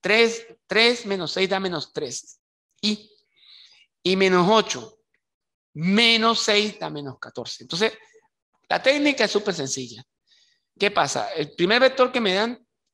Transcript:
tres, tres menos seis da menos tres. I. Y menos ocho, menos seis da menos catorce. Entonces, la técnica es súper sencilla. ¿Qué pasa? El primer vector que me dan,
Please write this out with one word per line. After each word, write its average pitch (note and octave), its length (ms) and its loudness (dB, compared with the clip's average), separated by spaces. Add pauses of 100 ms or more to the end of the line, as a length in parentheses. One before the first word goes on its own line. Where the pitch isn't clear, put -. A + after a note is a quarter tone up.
tres, A3+ 460 2 (200)
tres A#3 400 0
menos F#3+ 260 -6
seis F#3+ 160 -2
da F#3+ 120 -2
menos F3 320 -6
tres. - 480 -12 (420)
I. G#3 280 -4 (920)
Y F#3 140 0
menos F#3 340 4
ocho, G3 480 0 (760)
menos A3 640 2
seis G#3 380 0
da D#3 120 -8
menos C#3+ 280 -10
catorce. - 440 -14
Entonces, E3+ 300 -4 (760)
la - 140 -2
técnica C#4 420 2
es G3 60 0
súper G#3 240 -2
sencilla. C3 500 -8 (760)
¿Qué G3 120 0
pasa? C#3+ 420 -2
El D3+ 220 -6
primer G3+ 260 2
vector B3+ 320 2
que B3 80 -2
me F#3+ 140 0
dan, A3+ 300 -4 (300)